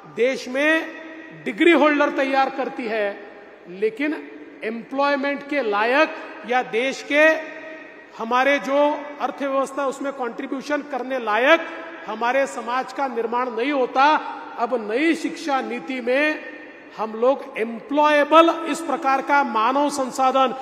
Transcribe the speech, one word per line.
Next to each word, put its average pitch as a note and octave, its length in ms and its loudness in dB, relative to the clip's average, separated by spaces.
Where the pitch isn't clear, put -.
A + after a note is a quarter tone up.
देश B3+ 320 0
में - 960 -2
डिग्री D4 280 4
होल्डर D4 380 6
तैयार C4+ 400 2
करती B3 340 -6
है, G#3+ 220 0
लेकिन A3 420 -2
employment C4+ 840 -2
के D4 120 0
लायक A#3 540 2
या B3 140 2
देश A#3 400 -2
के D4 220 4
हमारे B3+ 440 2
जो C4+ 180 0
अर्थव्यवस्था C4+ 680 -2
उसमें C4+ 280 -6
contribution C4+ 680 -6
करने C4 300 -4
लायक A#3+ 460 4
हमारे A#3+ 400 0
समाज B3 460 -6
का C#4 160 -2
निर्माण A#3 420 -2
नहीं A#3 220 -2
होता। C4 360 4
अब A#3 240 -2
नई B3+ 360 2
शिक्षा C4+ 440 -4
नीति B3 400 -8
में C#4+ 380 0
हम A3 180 -6
लोग B3 440 0
employable D4 880 4
इस D4 140 -4
प्रकार C4+ 420 0
का C#4+ 220 4
मानव B3 460 2
संसाधन, C4 720 2